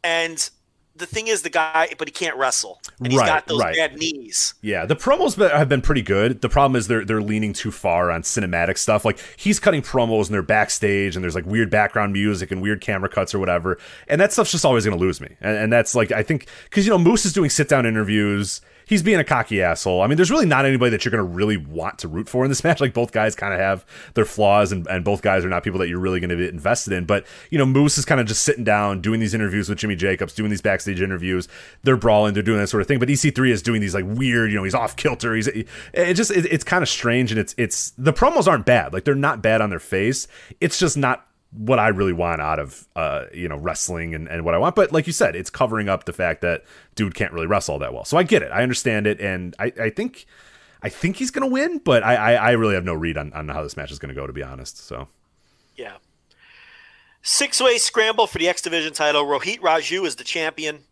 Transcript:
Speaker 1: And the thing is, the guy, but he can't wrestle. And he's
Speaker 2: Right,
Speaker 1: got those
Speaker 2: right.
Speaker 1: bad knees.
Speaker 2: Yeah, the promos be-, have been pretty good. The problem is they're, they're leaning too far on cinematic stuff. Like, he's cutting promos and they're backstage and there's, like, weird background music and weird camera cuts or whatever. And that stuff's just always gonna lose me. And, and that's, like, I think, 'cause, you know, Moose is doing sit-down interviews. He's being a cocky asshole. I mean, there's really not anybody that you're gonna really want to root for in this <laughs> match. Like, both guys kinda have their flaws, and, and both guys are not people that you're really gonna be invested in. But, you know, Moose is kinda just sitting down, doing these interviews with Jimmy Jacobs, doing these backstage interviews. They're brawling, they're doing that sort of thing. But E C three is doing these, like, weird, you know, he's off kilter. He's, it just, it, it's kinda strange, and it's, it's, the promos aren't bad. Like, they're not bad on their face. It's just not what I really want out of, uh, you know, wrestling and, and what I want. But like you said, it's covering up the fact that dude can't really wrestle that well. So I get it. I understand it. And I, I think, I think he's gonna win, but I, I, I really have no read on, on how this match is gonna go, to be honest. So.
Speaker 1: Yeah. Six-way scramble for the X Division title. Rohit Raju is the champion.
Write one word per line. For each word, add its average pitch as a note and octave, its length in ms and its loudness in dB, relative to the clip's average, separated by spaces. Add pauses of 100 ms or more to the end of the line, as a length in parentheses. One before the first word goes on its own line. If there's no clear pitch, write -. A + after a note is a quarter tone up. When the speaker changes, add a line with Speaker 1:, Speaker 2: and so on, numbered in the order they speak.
Speaker 1:
And E3 460 -2 (460)
the F3 120 -10
thing A3 220 -6
is, A3 140 0
the E3 80 -6
guy, D#3+ 460 2
but - 120 -8
he - 40 -16
can't D#3+ 240 -4
wrestle. B2 440 -2 (180)
And B2+ 140 -2
he's C3 80 6
Speaker 2:
Right, A#2 60 4
Speaker 1:
got D#3 200 2
those D3 140 -2
Speaker 2:
right. E2 160 0
Speaker 1:
bad D3+ 200 -2
knees. D3 640 -4
Speaker 2:
Yeah, F#2+ 220 -2
the C#3+ 120 0
promos C#4+ 420 2
be-, G3 100 6
have D3 200 4
been C3 120 2
pretty C3+ 220 4
good. G#2+ 380 2
The A#2+ 80 -2
problem C#3 280 4
is G#2 120 -2
they're, A2 160 0
they're G#2+ 180 0
leaning G#2+ 300 -2
too G#2 180 -6
far F2 400 0
on E2+ 120 -2
cinematic F2+ 560 -2
stuff. G#2+ 260 0
Like, G#2+ 160 0 (160)
he's G3+ 240 0
cutting E3 220 2
promos A2+ 440 0
and G#2 80 -4
they're F#2+ 80 0
backstage G2 720 0
and F#2 80 -4
there's, F2 140 -4
like, F2 100 -6
weird G#2+ 240 0
background G#2 420 0
music G2 380 0
and F#2 100 -4
weird G2+ 200 -2
camera G2 280 -4
cuts F#2+ 240 -2
or G#2 60 -2
whatever. F2+ 400 0 (300)
And D3+ 120 2
that G#3 120 4
stuff's - 180 2
just E3 140 -2
always A#2+ 200 4
gonna G2+ 120 0
lose F2+ 240 0
me. - 200 -16
And, G#2+ 160 -2
and A2 160 0
that's, A#2+ 220 4
like, A2+ 160 2
I G#2+ 140 0
think, D3+ 220 -2 (240)
'cause, G3 140 2
you A3 60 4
know, F#3+ 80 6
Moose F3 260 4
is F3 80 0
doing E3 180 2
sit-down C#3 360 2
interviews. G#2 760 0 (260)
He's G3+ 160 2
being F#3 180 4
a - 40 0
cocky A2+ 380 0
asshole. F2+ 380 2
I G2 60 4
mean, D3 100 2
there's F3 140 4
really C#4 160 4
not C#3 180 4
anybody B2+ 280 2
that G#2+ 120 -2
you're B2 60 -2
gonna A2 120 0
really F#2+ 360 0
want D#2+ 400 -8
to F2 100 -10
root E2+ 180 -6
for B2+ 200 -2
in - 20 0
this C3+ 160 -2
<laughs> - 0 -
match. E3 160 2
Like, C3+ 140 0
both A#2 180 0
guys A2 240 0
kinda G2 220 -4
have G2 260 -2 (300)
their A2 100 4
flaws, G#2 480 4
and, E2+ 140 -4
and F2+ 180 -4
both G2+ 160 0
guys F#2+ 240 2
are F#2 60 -2
not F2 120 -2
people F#2+ 180 -4
that F2 100 0
you're F2 80 -4
really F#2 220 0
gonna F2 160 -2
be F2 120 -2
invested F#2+ 460 -2
in. F2+ 100 -2
But, G2 220 0 (240)
you D#3+ 80 0
know, C3+ 80 4
Moose C#3 320 4
is C3+ 80 -2
kinda C3 180 2
just G#2+ 180 -2
sitting B2 220 0
down, G#2 380 0
doing A2 180 0
these A2 140 0
interviews G2+ 340 -2
with G#2 80 -2
Jimmy G#2 180 -4
Jacobs, F#2 380 -2
doing G#2+ 160 -4
these G2+ 140 -4
backstage F#2+ 400 -2
interviews. F#2 460 -4 (340)
They're C3 160 4
brawling, G#2+ 340 4
they're G2+ 100 0
doing G#2+ 180 2
that G2+ 80 0
sort G#2+ 120 0
of F#2 60 -2
thing. C#3 120 0
But B2 120 0
E C#3+ 40 4
C C#3 160 2
three B2+ 220 2
is G2 80 0
doing A2+ 220 0
these, F#2+ 120 -2
like, F#2+ 120 -2
weird, A#2 440 0
you G#2 60 0
know, F#2+ 80 -2
he's F#2+ 100 -2
off A#2+ 220 -2
kilter. A#2+ 380 -2
He's, A2 140 0
it - 680 -2
just, G#3+ 160 0
it, F#3 160 2
it's D#3+ 180 -2
kinda F3 220 0
strange, A#2+ 440 0
and A2 80 -2
it's, - 200 -4
it's, - 400 -4
the C#3+ 160 2
promos C4 340 4
aren't C3 160 2
bad. F2+ 300 2
Like, F#2+ 100 -4
they're C#3+ 100 2
not C#3 280 0
bad A2 180 4
on G#2+ 80 0
their F2 100 -4
face. G2+ 480 -2 (360)
It's - 160 -2
just - 180 2
not C3 300 0 (240)
what A2+ 280 2
I A2 100 4
really F#2+ 240 2
want E2+ 300 -2
out D2+ 160 -2
of, C#2 360 -12
uh, D2 380 -4
you E2+ 160 -8
know, D2 80 -6
wrestling E2 580 -6
and, D#2 140 -10
and E2 160 -6
what E2+ 80 0
I E2+ 60 2
want. D#3+ 180 0
But G3 160 2
like D#3+ 140 0
you E3 80 -6
said, - 200 0
it's F#2 140 -8
covering G#2+ 400 -2
up F#2+ 160 0
the F2 80 -8
fact F2 300 -2
that E2+ 200 -2 (320)
dude G2 200 -2
can't F#2 180 -4
really E2 140 -4
wrestle F2 320 -2
that B1+ 160 -6
well. A1+ 100 -12
So D3+ 140 0
I F#3 40 4
get D#3+ 200 2
it. B1+ 100 -8
I G2+ 100 0
understand A#2 440 0
it. G#2+ 120 0
And F2+ 400 -6
I, A2+ 220 -4
I A2+ 80 -2
think, A#3+ 380 -8 (560)
I G#2+ 80 -6
think F3 260 -4
he's B3+ 140 -4
gonna C4+ 160 -2
win, C#4+ 320 -2
but A#2+ 240 2
I, A#2 140 2
I, A2 180 2
I A2+ 160 2
really A2+ 240 2
have F2+ 100 -2
no F2+ 80 -4
read D#2+ 240 -4
on, D2+ 160 -8
on D2+ 160 -10
how D2 140 -6
this C#2+ 160 -10
match C#2+ 120 -10
is C#2+ 80 -14
gonna C#2 140 -12
go, C2+ 140 -10
to C2+ 80 -12
be C#2 80 -10
honest. C2 340 -16
So. C2 320 -14 (640)
Speaker 1:
Yeah. B2 220 -16 (1300)
Six-way B3+ 560 2
scramble A3 480 2
for - 100 -12
the E3+ 100 0
X F3 140 0
Division D#3+ 320 -4
title. D3 320 0
Rohit C#3+ 360 -2
Raju E3+ 440 0
is D3+ 120 -4
the B2 80 -18
champion. D#3 560 -6 (120)